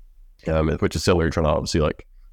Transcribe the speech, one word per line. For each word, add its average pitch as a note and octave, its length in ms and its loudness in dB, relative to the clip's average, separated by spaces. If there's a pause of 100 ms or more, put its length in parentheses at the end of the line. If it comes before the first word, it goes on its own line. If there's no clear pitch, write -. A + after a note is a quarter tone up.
(480)
um, D#2 220 2 (100)
which - 160 -2
is E2 80 -4
similar, F2 220 2
you're D#2 60 0
trying E2 140 0
to D2+ 60 2
obviously, - 300 -2
like, - 260 -4 (260)